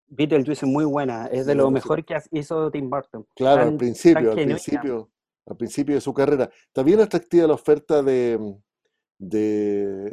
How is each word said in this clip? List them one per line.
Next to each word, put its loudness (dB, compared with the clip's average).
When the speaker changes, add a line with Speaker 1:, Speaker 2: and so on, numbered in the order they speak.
Speaker 1:
Beetlejuice -2
es 0
muy 0
buena, -4
es -4
de 0
Speaker 2:
Sí, 0
Speaker 1:
lo 4
Speaker 2:
sí. 2
Speaker 1:
mejor -4
que -10
has-, -8
hizo -4
Tim -8
Burton. -10
Speaker 2:
Claro, 4
al 2
Speaker 1:
Tan, -2
Speaker 2:
principio, 4
Speaker 1:
tan 2
Speaker 2:
al 0
Speaker 1:
genuina. -2
Speaker 2:
principio, -6
al -14
principio -4
de 2
su -6
carrera. 2
Está -4
bien 6
atractiva 2
la 4
oferta 2
de, 0
de, -2